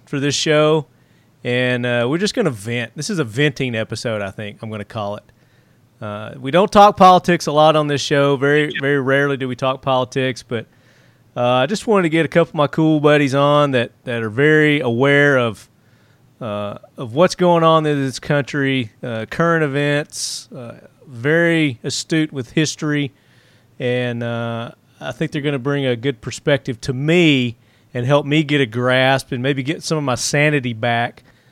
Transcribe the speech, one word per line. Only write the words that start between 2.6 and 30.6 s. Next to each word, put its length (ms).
This 120
is 120
a 40
venting 520
episode, 440
I 100
think 320
I'm 80
gonna 140
call 320
it. 80
Uh, 400
we 100
don't 220
talk 240
politics 500
a 60
lot 240
on 100
this 160
show. 340
Very, 440
very 200
rarely 360
do 100
we 80
talk 260
politics, 640
but, 240
uh, 40
I 260
just 200
wanted 160
to 60
get 180
a 20
couple 220
of 60
my 100
cool 320
buddies 360
on 360
that, 220
that 180
are 80
very 500
aware 580
of, 300
uh, 380
of 160
what's 200
going 300
on 220
in 160
this 160
country, 760
uh, 280
current 340
events, 880
uh, 200
very 760
astute 500
with 200
history, 600
and, 440
uh, 500
I 120
think 200
they're 100
gonna 160
bring 280
a 100
good 240
perspective 640
to 100
me 640
and 100
help 220
me 160
get 180
a 60
grasp 680
and 100
maybe 200
get 200
some 140
of 80
my 100
sanity 600